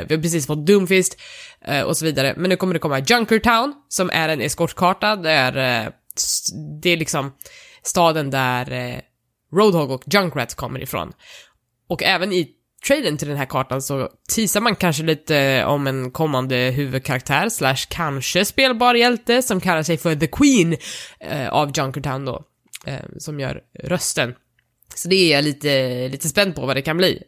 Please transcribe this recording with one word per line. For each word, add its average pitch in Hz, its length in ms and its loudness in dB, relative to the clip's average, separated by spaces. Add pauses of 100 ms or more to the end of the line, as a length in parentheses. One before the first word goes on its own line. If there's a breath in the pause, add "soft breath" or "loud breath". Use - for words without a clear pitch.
vi 156 80 2
har 160 60 -2
precis 160 260 -2
fått 151 180 -4
Doomfist, 190 520 4 (480 loud breath)
eh, 139 160 -2
och - 160 0
så 160 80 -4
vidare. 139 320 0
Men 185 120 -2
nu 185 80 4
kommer 185 160 0
det 165 60 -2
komma 139 200 -2
Junkertown 233 760 2 (160)
som 185 240 -2
är 156 160 0
en 151 120 -2
eskortkarta 185 760 0
där, 147 420 2
eh, 123 300 0 (300)
s-, - 300 -4 (360)
det 180 60 4
är 170 80 4
liksom 139 360 -4 (500 loud breath)
staden 160 460 2
där, 131 420 -2
eh, 123 280 -8 (540)
Roadhog 170 380 4
och 131 120 -6 (100)
Junkrat 160 420 -2
kommer 131 280 -8
ifrån. - 300 -8 (760 loud breath)
Och 175 140 -4
även 185 300 0
i 175 140 0 (400)
trailern 240 300 2
till 147 100 -6
den 147 100 -4
här 135 80 -4
kartan 131 360 -4
så 135 280 -4 (260)
teasar 214 260 0
man 226 140 2
kanske 160 280 0
lite 143 640 2
om 143 220 2
en 131 240 -4
kommande 131 440 0
huvudkaraktär 131 960 0
slash 135 260 0 (140)
kanske 160 560 -2
spelbar 247 500 2
hjälte 240 460 4
som 196 200 -2
kallar 165 220 0
sig 160 140 0
för 165 180 0
The 151 120 0
Queen, 214 500 4 (420 loud breath)
eh, 139 300 -6
av 143 280 0
Junkertown 135 480 -4
då, - 180 -8 (420)
eh, - 140 -8 (180)
som 147 220 -10
gör 135 220 -6 (220)
rösten. 147 500 -2 (600)
Så - 140 -8
det 190 60 4
är 170 200 6
jag 143 80 4
lite, 135 640 0
lite 139 220 -6
spänd 196 260 2
på 135 100 -6
vad 131 100 -2
det 139 60 0
kan 160 160 -2
bli. - 300 0